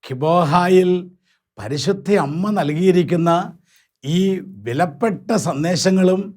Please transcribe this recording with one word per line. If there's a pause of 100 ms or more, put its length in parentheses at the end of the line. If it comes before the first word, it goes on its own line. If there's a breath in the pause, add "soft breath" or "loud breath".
കിബോഹായിൽ (680)
പരിശുദ്ധ
അമ്മ
നൽകിയിരിക്കുന്ന (720)
ഈ (460)
വിലപ്പെട്ട (180)
സന്ദേശങ്ങളും (160)